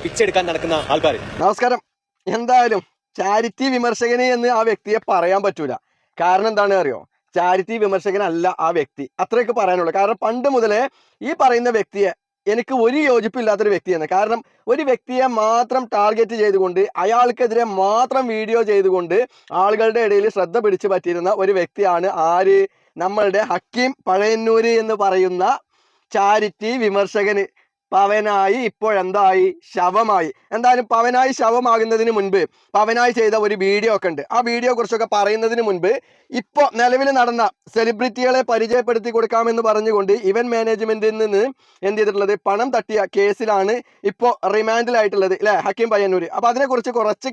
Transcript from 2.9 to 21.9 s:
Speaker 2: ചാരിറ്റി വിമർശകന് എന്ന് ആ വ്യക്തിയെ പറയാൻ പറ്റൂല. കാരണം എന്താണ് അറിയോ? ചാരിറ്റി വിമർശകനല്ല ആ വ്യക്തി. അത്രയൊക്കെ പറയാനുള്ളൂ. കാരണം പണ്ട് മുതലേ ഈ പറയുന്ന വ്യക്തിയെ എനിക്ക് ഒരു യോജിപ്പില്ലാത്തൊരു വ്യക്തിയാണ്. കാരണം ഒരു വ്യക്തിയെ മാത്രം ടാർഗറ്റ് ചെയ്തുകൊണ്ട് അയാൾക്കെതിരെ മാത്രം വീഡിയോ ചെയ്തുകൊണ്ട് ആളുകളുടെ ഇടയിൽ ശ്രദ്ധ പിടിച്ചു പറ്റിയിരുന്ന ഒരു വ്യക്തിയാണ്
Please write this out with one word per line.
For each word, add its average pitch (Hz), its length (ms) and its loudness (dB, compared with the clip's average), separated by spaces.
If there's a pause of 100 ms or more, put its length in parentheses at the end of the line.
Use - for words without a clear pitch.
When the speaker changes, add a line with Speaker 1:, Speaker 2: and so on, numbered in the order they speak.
Speaker 2:
ചാരിറ്റി 214 560 -2
വിമർശകന് 240 520 0 (100)
എന്ന് 240 120 0
ആ 233 200 2
വ്യക്തിയെ 214 300 -2 (120)
പറയാൻ 190 360 2
പറ്റൂല. 151 260 -4 (480)
കാരണം 185 320 2
എന്താണ് 202 300 0
അറിയോ? 123 180 -4 (360)
ചാരിറ്റി 185 480 0
വിമർശകനല്ല 185 720 -2 (100)
ആ 165 120 2
വ്യക്തി. 139 320 -6 (100)
അത്രയൊക്കെ 233 400 0
പറയാനുള്ളൂ. 180 380 0
കാരണം 202 240 0
പണ്ട് 240 260 -2
മുതലേ 226 340 2 (460)
ഈ - 120 -4
പറയുന്ന 247 380 2
വ്യക്തിയെ 196 340 0 (400)
എനിക്ക് - 220 -2 (100)
ഒരു 247 120 2
യോജിപ്പില്ലാത്തൊരു 226 720 0
വ്യക്തിയാണ്. 175 440 -2
കാരണം 214 320 0 (240)
ഒരു 277 140 0
വ്യക്തിയെ 254 440 -2 (140)
മാത്രം 233 420 0 (120)
ടാർഗറ്റ് 214 480 0
ചെയ്തുകൊണ്ട് 190 380 0 (160)
അയാൾക്കെതിരെ 233 680 0 (160)
മാത്രം 247 440 0 (100)
വീഡിയോ 220 280 0
ചെയ്തുകൊണ്ട് 190 680 2 (240)
ആളുകളുടെ 214 480 2
ഇടയിൽ 208 360 2
ശ്രദ്ധ 180 220 -2
പിടിച്ചു 208 300 0
പറ്റിയിരുന്ന 175 440 -2 (100)
ഒരു 190 160 2
വ്യക്തിയാണ് 175 480 0